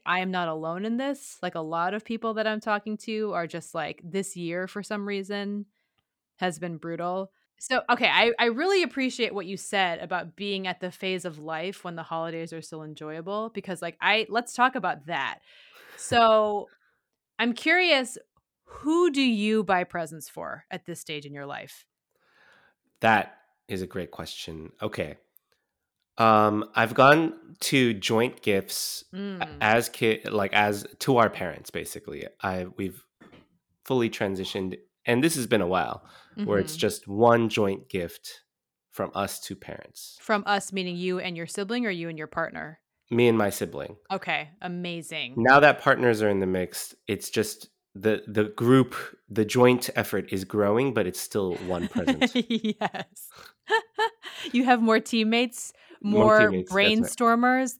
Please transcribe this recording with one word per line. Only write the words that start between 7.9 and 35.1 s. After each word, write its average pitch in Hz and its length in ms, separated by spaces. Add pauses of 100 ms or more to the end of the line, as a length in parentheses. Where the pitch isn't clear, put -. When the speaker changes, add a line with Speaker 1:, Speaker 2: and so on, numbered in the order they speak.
Speaker 1:
I, 196 300
I 233 80
really 339 380
appreciate 254 500
what 190 140
you 190 100
said 185 420
about 175 360
being 196 320
at 185 120
the 180 120
phase 185 340
of 156 140
life 160 440
when 170 120
the 165 80
holidays 165 500
are 160 80
still 156 220
enjoyable, 165 680
because, 196 320
like, 170 180
I, 214 300
let's 240 240
talk 254 220
about 156 320
that. 135 320 (580)
So, 220 720 (720)
I'm 233 140
curious, 320 640 (460)
who 330 440
do 277 140
you 214 400
buy 180 220
presents 160 440
for 156 400
at 139 160
this 170 140
stage 151 260
in 143 80
your 143 140
life? - 400 (1120)
Speaker 2:
That 110 380 (300)
is 95 140
a 92 60
great 90 240
question. 80 600 (100)
Okay. 87 340 (1000)
Um, 107 580
I've 113 180
gone 147 400 (280)
to 123 320
joint 113 480
gifts - 640 (100)
a-, 185 40
Speaker 1:
Mm. 190 440
Speaker 2:
as 113 280
ki-, 110 400
like, 101 240
as 104 320 (140)
to 131 180
our 110 120
parents, - 420
basically. - 560 (140)
I, 92 240 (120)
we've 95 260 (800)
fully 120 260
transitioned, 95 680 (280)
and 120 180